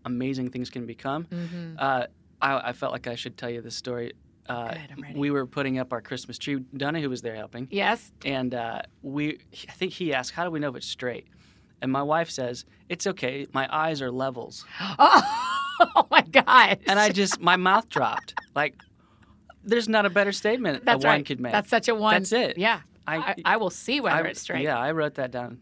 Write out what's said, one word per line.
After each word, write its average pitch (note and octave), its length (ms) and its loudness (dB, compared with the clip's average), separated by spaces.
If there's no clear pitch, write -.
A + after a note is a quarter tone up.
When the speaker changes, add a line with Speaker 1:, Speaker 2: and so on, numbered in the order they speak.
Speaker 1:
amazing B2+ 460 -4
things B2 180 -8
can B2 160 -10
become. C3+ 400 -8
Speaker 2:
Mm-hmm. E3+ 540 -10
Speaker 1:
Uh, C3+ 280 0
I, C#3 280 0
I B2 40 -2
felt B2+ 200 -6
like B2 140 -8
I A#2+ 80 -6
should A#2+ 220 -10
tell A#2+ 140 -8
you A#2+ 120 -6
this A#2 140 -14
story. A#2+ 360 -6
Uh, A#2+ 260 -6
Speaker 2:
Good, D#3 60 -10
I'm C#3 100 -14
ready. C#3+ 160 -10
Speaker 1:
we C#3+ 120 0
were C#3 160 0
putting C3 320 -2
up B2+ 140 -6
our A#2+ 80 -4
Christmas - 380 -10
tree. C#3+ 220 -4
Donna, D3 240 -2
who C#3 100 -2
was B2 120 -6
there A#2 120 -8
helping. A2+ 360 -10
Speaker 2:
Yes. G3 420 -2
Speaker 1:
And, C3 300 -2
uh, A#2 280 -6
we, D3 360 -4
I - 40 -16
think F3+ 200 -6
he D#3+ 220 -4
asked, B2+ 180 -4
"How E3+ 120 -4
do F3+ 60 -4
we D#3 100 -4
know D3 80 -2
if B2 80 -8
it's - 100 -14
straight?" - 400 -8
And C3 80 -2
my C3+ 120 0
wife D#3 280 0
says, B2 340 -6
"It's F3 200 -4
okay. C#3 440 -4
My C3+ 220 -2
eyes D#3 280 0
are B2+ 80 -4
levels." B2+ 600 -6
Speaker 2:
<gasps> - 280 -6
Oh, A4+ 920 6
<laughs> - 40 -10
oh - 140 6
my D#4 120 8
gosh. G#3+ 540 6
Speaker 1:
And G3+ 120 4
I G#3+ 120 6
just, F#3+ 300 0
my F3 160 6
mouth F#3 320 4
dropped. A2 460 -2
Speaker 2:
<laughs> - 100 -20
Speaker 1:
Like, D3 200 0
there's A3+ 240 2
not G#3+ 180 4
a F#3+ 40 0
better G3 220 2
statement G#3 540 0
Speaker 2:
That's C3+ 180 4
Speaker 1:
a - 20 2
one D3+ 100 8
Speaker 2:
right. - 100 -2
Speaker 1:
could - 140 -4
make. - 120 -4
Speaker 2:
That's G#3 160 2
such A3+ 200 2
a A#3 60 2
one. G#3+ 200 4
Speaker 1:
That's G3 180 2
it. A#3 240 2
Speaker 2:
Yeah. G3 240 0
Speaker 1:
I, D#3 120 -2
Speaker 2:
I, D#3 160 -2
I F#3 140 4
will G#3 120 0
see C#4 300 -2
whether D#3+ 260 2
Speaker 1:
I, - 40 -4
Speaker 2:
it's - 100 -10
straight. E3 220 -4
Speaker 1:
yeah, D3 160 0
I C3+ 140 0
wrote D3+ 240 -2
that B2+ 140 -4
down B2 320 -8